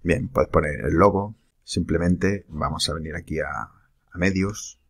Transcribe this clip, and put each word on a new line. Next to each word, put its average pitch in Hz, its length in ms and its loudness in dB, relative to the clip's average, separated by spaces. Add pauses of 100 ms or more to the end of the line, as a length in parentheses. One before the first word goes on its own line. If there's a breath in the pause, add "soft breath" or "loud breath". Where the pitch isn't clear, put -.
Bien, 82 260 0
puedes - 220 0
poner 73 360 0
el 78 80 0
logo. 98 420 4 (260)
Simplemente 90 840 0
vamos 76 400 -4
a 76 60 -4
venir 78 200 -8
aquí 78 240 -6
a, 73 80 -2
a - 720 -14
medios. 95 720 -2